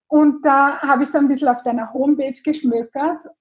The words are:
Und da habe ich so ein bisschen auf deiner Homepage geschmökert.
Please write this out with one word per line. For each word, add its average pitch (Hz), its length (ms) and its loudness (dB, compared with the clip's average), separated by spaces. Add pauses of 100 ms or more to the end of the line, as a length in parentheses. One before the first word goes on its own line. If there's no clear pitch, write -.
Und 294 360 2
da 285 360 2
habe 277 220 0
ich 285 80 -4
so 311 80 0
ein 285 100 2
bisschen 269 200 0
auf 247 140 0
deiner 233 300 -4
Homepage 277 520 -2
geschmökert. 277 800 -4 (160)